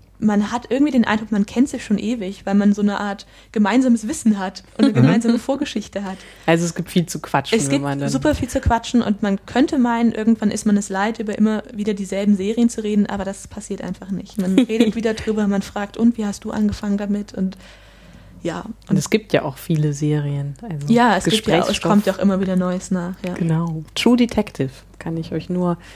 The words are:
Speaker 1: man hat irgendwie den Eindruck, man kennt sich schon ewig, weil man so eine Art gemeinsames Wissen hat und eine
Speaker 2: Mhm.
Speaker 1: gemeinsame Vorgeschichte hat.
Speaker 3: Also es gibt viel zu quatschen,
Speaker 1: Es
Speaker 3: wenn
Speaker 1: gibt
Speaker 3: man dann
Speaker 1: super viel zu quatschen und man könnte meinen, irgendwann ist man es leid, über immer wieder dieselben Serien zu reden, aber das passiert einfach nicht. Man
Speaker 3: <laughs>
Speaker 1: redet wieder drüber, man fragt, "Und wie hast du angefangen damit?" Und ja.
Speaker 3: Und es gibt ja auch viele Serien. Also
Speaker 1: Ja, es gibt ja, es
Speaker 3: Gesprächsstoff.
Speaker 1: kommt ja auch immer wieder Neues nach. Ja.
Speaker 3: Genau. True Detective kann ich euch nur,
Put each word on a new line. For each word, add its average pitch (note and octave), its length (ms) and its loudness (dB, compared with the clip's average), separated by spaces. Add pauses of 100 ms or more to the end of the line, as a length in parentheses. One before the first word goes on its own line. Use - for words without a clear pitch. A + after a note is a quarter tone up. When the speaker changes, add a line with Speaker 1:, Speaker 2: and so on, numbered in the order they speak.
(200)
Speaker 1:
man G#3 320 2
hat A#3+ 200 -4
irgendwie C#4+ 200 2
den B3 140 4
Eindruck, A3 260 0
man G#3 140 2
kennt C4 240 0
sich B3 160 -8
schon G3 140 0
ewig, G#3 480 -4
weil G3 80 2
man G3+ 180 6
so G#3 80 -4
eine G3+ 180 2
Art G3+ 280 -6 (240)
gemeinsames A3+ 560 2
Wissen A3 320 0
hat F#3+ 240 -8 (120)
und - 100 4
eine C#4 40 6
Speaker 2:
Mhm. G#3+ 140 0
Speaker 1:
gemeinsame A3+ 340 4
Vorgeschichte B3 680 -4
hat. F#3+ 120 -8 (300)
Speaker 3:
Also E3+ 180 4
es E3+ 80 -4
gibt - 160 -6
viel E3+ 160 2
zu - 140 -8
quatschen, - 360 -2
Speaker 1:
Es G#3+ 100 2
Speaker 3:
wenn C#3 80 -2
Speaker 1:
gibt C#3+ 100 0
Speaker 3:
man C#4 160 -4
dann C#3 100 -2
Speaker 1:
super C4+ 240 0
viel C4+ 140 -4
zu C4+ 120 -2
quatschen A#3 440 0
und G#3 180 -2
man G3 240 -2
könnte D4 320 0
meinen, A#3 360 2
irgendwann A3 360 2
ist - 160 -4
man G#3 100 4
es G3+ 140 0
leid, G3+ 300 -2
über G#3 180 -4
immer G#3+ 240 2 (100)
wieder G#3 220 -4
dieselben G3+ 420 0
Serien A3+ 320 0
zu A#3 140 -4
reden, G#3 240 2
aber G3 200 -4
das G3 220 -10
passiert - 360 -12
einfach F#3 260 -10
nicht. F#3+ 320 -8
Man F#3 180 2
Speaker 3:
<laughs> A#3+ 80 4
Speaker 1:
redet A3 280 2
wieder A3 180 0
drüber, A3 340 -2
man G3 140 0
fragt, G3+ 360 -8
"Und A#3 200 2
wie A3 80 -4
hast G3+ 200 -6
du G#3+ 40 -8
angefangen G#3 480 -2
damit?" G3+ 380 -4
Und F#3+ 200 -2 (840)
ja. E3+ 220 -6 (260)
Speaker 3:
Und - 80 2
es - 140 -2
gibt G#3+ 220 0
ja D3 100 4
auch D3 160 -6
viele D3+ 340 0
Serien. C#3+ 680 -2
Also C#3+ 280 -8
Speaker 1:
Ja, A#3 240 4
es F3+ 100 0
gibt G#3+ 220 0
ja, F3+ 120 4
es - 80 2
Speaker 3:
Gesprächsstoff. G#3 240 0
Speaker 1:
kommt G#3 160 4
ja F#3+ 60 2
auch F#3+ 60 -10
immer F#3+ 220 2
wieder F#3 140 -2
Neues F3+ 340 -2
nach. F3+ 240 -4 (100)
Ja. F3+ 120 -6
Speaker 3:
Genau. E3 480 -2 (100)
True A#3+ 240 4
Detective A3+ 540 0 (260)
kann E3 200 -8
ich E3 140 -6
euch D#3+ 180 -6
nur, F3+ 280 0 (180)